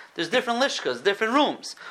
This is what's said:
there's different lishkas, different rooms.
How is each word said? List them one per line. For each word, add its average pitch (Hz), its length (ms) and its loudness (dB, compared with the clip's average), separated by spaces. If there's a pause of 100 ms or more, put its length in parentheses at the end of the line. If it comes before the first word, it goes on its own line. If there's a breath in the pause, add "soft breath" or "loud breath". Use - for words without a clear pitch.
(160 loud breath)
there's 165 120 -2
different 240 340 0
lishkas, 131 400 -2
different 202 320 0
rooms. 262 440 0 (140 loud breath)